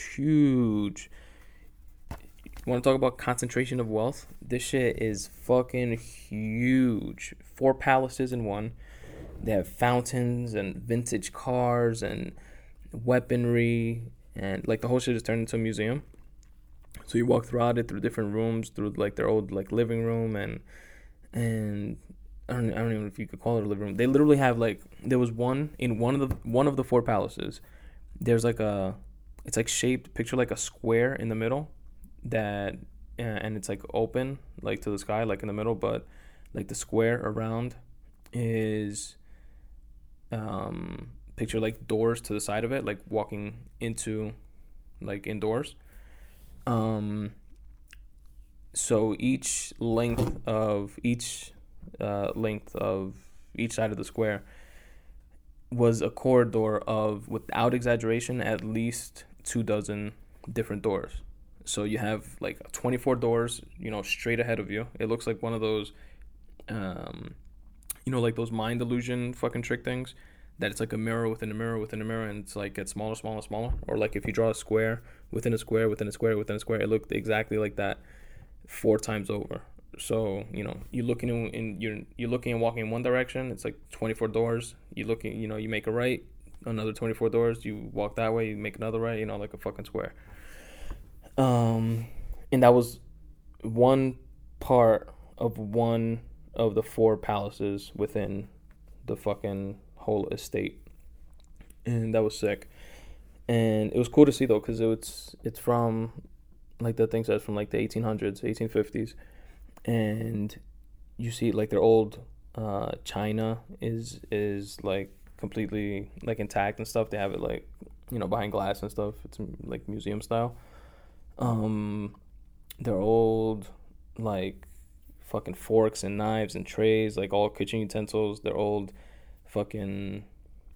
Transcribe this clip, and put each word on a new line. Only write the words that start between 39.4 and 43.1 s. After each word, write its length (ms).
um, 800
picture, 220
like, 280
doors 340
to 140
the 60
side 220
of 100
it, 120
like, 240
walking 480